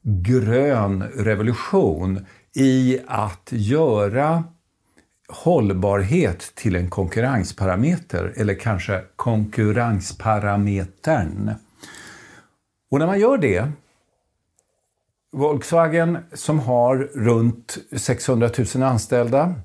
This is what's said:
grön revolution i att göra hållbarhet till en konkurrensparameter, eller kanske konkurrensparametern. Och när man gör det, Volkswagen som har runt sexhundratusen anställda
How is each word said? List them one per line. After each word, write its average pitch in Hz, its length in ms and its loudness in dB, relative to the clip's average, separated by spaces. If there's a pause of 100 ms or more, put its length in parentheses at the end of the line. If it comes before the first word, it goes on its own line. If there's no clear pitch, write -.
grön 110 1000 0
revolution 107 1200 0 (280)
i 131 520 4
att 107 440 -6
göra 127 920 2 (840)
hållbarhet 101 1300 0
till 92 220 -2
en 90 140 -2
konkurrensparameter, 98 1500 -2
eller 104 180 0
kanske 95 480 -4 (140)
konkurrensparametern. 104 2250 -2 (1400)
Och 135 80 0
när 160 80 2
man 196 140 0
gör 247 180 4
det, 113 300 0 (1600)
Volkswagen 165 880 2 (140)
som 156 260 -2
har 123 380 2 (180)
runt 113 640 0 (180)
sexhundratusen 120 880 0
anställda 127 720 2 (100)